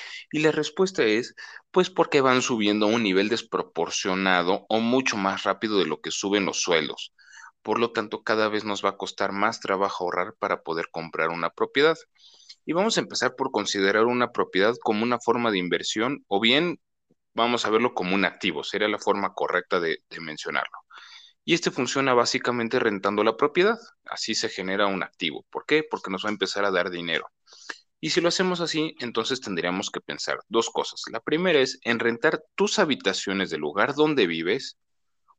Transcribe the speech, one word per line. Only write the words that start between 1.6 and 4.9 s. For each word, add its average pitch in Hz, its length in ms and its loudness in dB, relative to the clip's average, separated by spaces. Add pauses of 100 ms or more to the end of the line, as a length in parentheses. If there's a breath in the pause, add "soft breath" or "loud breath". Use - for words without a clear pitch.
pues, 185 180 2
porque 160 300 2
van 127 220 6
subiendo 107 460 2
a - 20 4
un 117 120 4
nivel 98 280 2
desproporcionado 92 1400 0
o 110 140 2
mucho 123 340 2